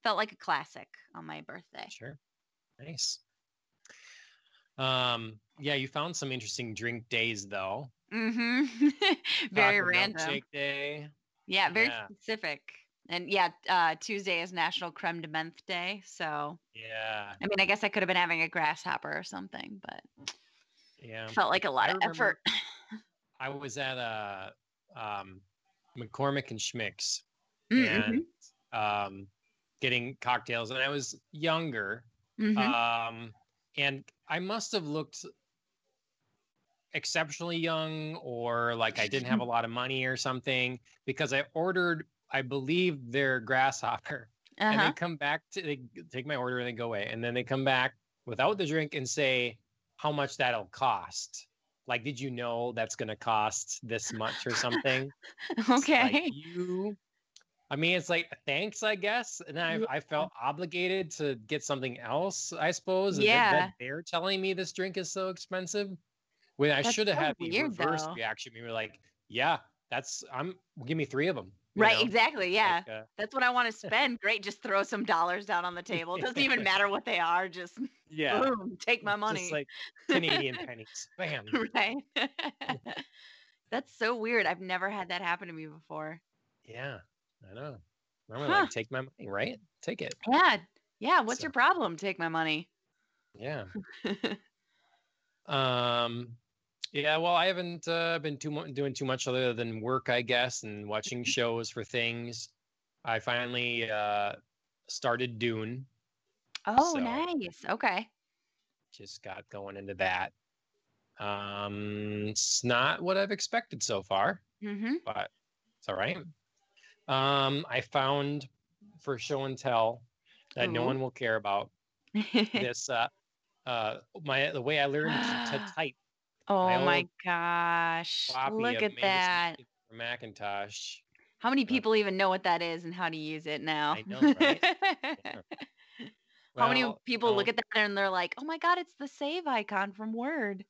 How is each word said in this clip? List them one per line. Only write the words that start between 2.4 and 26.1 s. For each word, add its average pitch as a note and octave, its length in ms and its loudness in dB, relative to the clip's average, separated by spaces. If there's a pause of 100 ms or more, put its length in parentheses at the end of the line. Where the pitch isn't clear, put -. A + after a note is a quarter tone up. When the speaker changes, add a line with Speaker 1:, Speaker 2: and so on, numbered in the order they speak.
Speaker 2:
Nice. D3+ 400 -6 (1600)
Um, B2 560 0 (260)
yeah, C#3+ 160 0
you C3 120 -2
found D#3 280 -4
some C3+ 160 -4
interesting A#2 420 -6
drink A#2 360 -6
days, A2+ 380 0
though. G2+ 440 -6 (200)
Speaker 1:
Mm-hmm. A#3 540 2
<laughs> C#4 880 2
Very G3+ 280 6
Speaker 2:
Chocolate F3+ 160 2
Speaker 1:
random. F#3+ 320 2
Speaker 2:
milkshake C#3 240 -2
day. C#3+ 580 -4 (360)
Speaker 1:
Yeah, F3+ 240 2
very A3 180 4
Speaker 2:
Yeah. A#3 200 -4
Speaker 1:
specific. G3 540 -6 (480)
And F3 200 -4
yeah, F3+ 200 4 (200)
uh, E3+ 300 4
Tuesday F#3+ 420 -2
is F3+ 120 -8
National E3+ 380 -2
Creme E3+ 300 -4
de D#3+ 60 -10
Menthe D#3+ 400 -6
Day, F#3 380 -4
so D3+ 520 -4 (160)
Speaker 2:
Yeah. A2 680 -6
Speaker 1:
I - 60 -4
mean, G3+ 120 0
I F#3+ 60 6
guess G3+ 180 0
I G#3 60 2
could G3+ 140 2
have F3+ 40 0
been F3+ 100 2
having E3+ 240 2
a E3 60 2
grasshopper D#3+ 640 -2
or D#3 120 -4
something, - 640 -12
but - 160 -12 (1000)
Speaker 2:
Yeah. A2+ 280 -12
Speaker 1:
felt A#2 220 0
like F#3 160 0
a E3+ 60 0
lot B2+ 180 4
Speaker 2:
I - 20 2
Speaker 1:
of - 60 0
Speaker 2:
remember - 160 2
Speaker 1:
effort. G#3 320 0
<laughs> - 600 -6 (340)
Speaker 2:
I C3 100 -4
was C#3 280 -8
at C3 200 -2
a, G#2 560 -6 (420)
um, G2+ 460 -8 (560)
McCormick C#3 540 -4